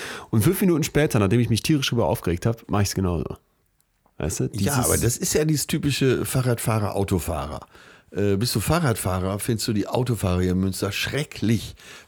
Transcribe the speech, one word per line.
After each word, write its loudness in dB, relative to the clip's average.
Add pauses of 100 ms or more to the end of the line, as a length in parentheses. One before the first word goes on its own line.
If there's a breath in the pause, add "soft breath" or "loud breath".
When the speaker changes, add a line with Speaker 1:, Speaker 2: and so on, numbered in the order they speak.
(300 loud breath)
Speaker 1:
Und 4
fünf 2
Minuten 4
später, 2
nachdem 4
ich 2
mich 0
tierisch 2
drüber 2
aufgeregt -2
hab, -2
mach 2
ich's 0
genauso. -2 (840)
Weißt -4
du, 0
Speaker 2:
Ja, 0
Speaker 1:
dieses 2
Speaker 2:
aber 2
das 2
ist -4
ja 2
dieses 0
typische 0
Fahrradfahrer, 0
Autofahrer. -2 (500 loud breath)
Äh, 0
bist 0
du 2
Fahrradfahrer, 0
findest -2
du -2
die -2
Autofahrer 0
hier 2
in 2
Münster -2
schrecklich. -2 (320 loud breath)